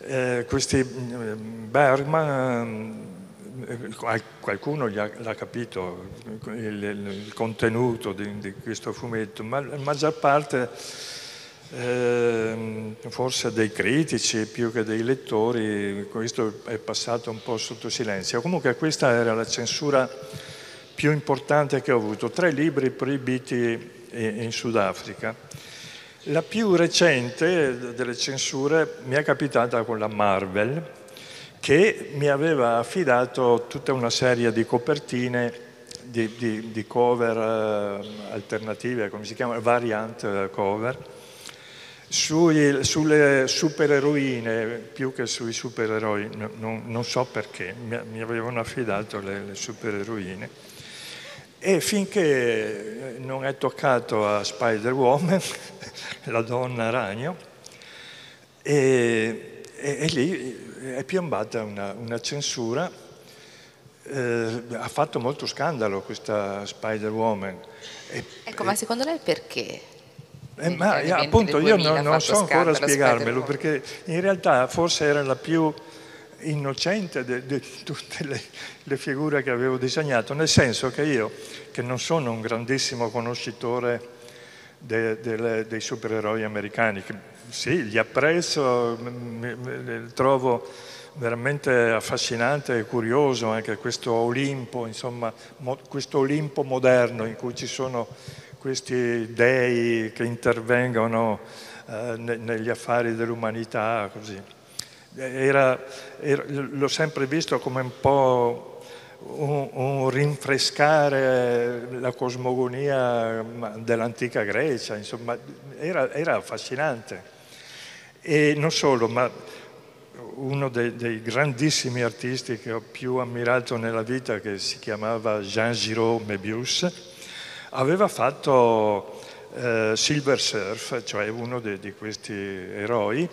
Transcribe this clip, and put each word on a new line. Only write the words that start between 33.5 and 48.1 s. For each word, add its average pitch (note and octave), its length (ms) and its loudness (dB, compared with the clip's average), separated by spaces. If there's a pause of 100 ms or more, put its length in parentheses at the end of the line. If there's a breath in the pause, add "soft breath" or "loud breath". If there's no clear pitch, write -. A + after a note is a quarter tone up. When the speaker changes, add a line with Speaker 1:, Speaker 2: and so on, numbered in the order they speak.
Speaker 1:
tutta C#3 280 -2
una A#2+ 160 0
serie A#2+ 420 4
di A2+ 140 2
copertine, B2 840 0 (520)
di, A#2 340 -2
di, A2+ 340 -4
di G#2+ 160 -6
cover, A#2+ 480 2
eh, G#2+ 760 0 (220)
alternative, A2 800 -4
come G#2 160 -10
si G#2+ 100 -10
chiama? A#2 240 -2
Variant, A2+ 680 0
eh, G2 260 0
cover, A2 480 0 (1120 loud breath)
sui, D#3 760 4
sulle D3 640 6
supereroine, C#3 1200 2 (260)
più C3 220 -4
che B2 100 -4
sui A2+ 300 -4
supereroi, A2 840 -2
no, G#2+ 220 -8
non, A2+ 260 -6
non A#2 200 -4
so B2 200 0
perché, G#2 500 -8
mi, A#2 240 -8 (140)